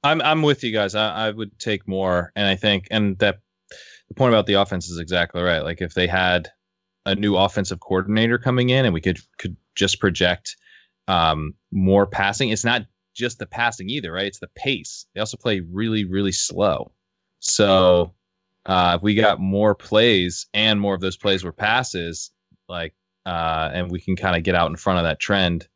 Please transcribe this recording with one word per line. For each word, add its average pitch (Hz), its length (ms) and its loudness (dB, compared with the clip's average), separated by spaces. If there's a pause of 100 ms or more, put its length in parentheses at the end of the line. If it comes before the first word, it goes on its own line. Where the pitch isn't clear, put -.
I'm, 156 200 2
I'm 156 200 2
with 147 220 2
you 113 80 -2
guys. 104 220 0
I, 107 340 0
I - 20 0
would 104 280 -10
take 104 280 -4
more. 92 500 -2
And 101 100 2
I 95 80 4
think, 98 360 0
and 101 280 0
that 101 220 2 (680)
the 104 60 -16
point 127 180 2
about 104 140 4
the 101 80 2
offense 95 340 0
is 85 100 -10
exactly 87 440 -2
right. 85 220 0
Like, 82 160 -8
if 87 140 -6
they 90 120 2
had 90 420 0 (560)
a 120 100 -2
new 101 220 0
offensive 95 440 0
coordinator 107 580 0
coming 123 320 0
in 131 140 4
and 98 100 2
we 80 60 -2
could, 90 180 -2 (200)
could 90 180 -10 (180)
just - 260 -2
project, 90 560 0 (520)
um, 80 460 0 (160)
more 98 360 4
passing, 101 420 -2
it's 107 160 -2
not 117 180 0 (320)
just 120 240 -6
the 101 80 -12
passing 113 420 -4
either, 110 240 -8
right? 95 140 -4
It's 98 140 -10
the - 160 -14
pace. - 580 -8
They 101 60 -8
also 113 160 -6
play 104 240 -2
really, 104 440 -4
really 95 280 -2
slow. 90 580 -2 (480)
So, 92 760 4 (500)
uh, 90 320 2
if 87 60 -6
we 104 120 2
got 104 260 2
more 101 340 2
plays 104 800 2
and 107 280 2
more 101 140 0
of 90 60 -6
those 95 160 -4
plays 95 280 -2
were 82 80 -8
passes, 101 800 -4 (360)
like, 85 260 -10 (300)
uh, 82 480 -2
and 90 180 -4
we 87 100 -6
can 92 160 -4
kinda 90 240 0
get 90 140 0
out 85 160 2
in 85 60 -8
front 92 220 0
of 85 60 2
that 80 160 -2
trend 90 560 0